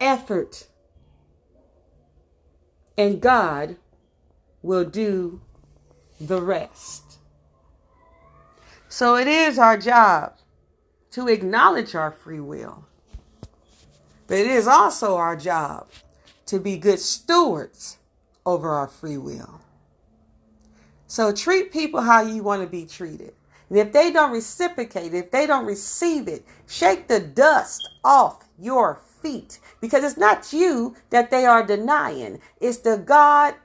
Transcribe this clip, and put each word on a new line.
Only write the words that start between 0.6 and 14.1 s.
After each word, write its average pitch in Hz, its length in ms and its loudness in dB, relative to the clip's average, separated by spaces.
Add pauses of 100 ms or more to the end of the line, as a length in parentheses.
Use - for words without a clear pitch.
and 202 240 0
God 175 580 0 (840)
will 180 240 -2
do 185 560 -6 (800)
the 180 180 -4
rest. - 800 -8 (1700)
So 240 280 2
it 247 100 0
is 302 320 2
our 226 200 6
job 208 600 2 (720)
to 254 180 -10
acknowledge 226 680 0
our 156 160 -6
free 160 280 -18
will. 143 460 -16 (1400)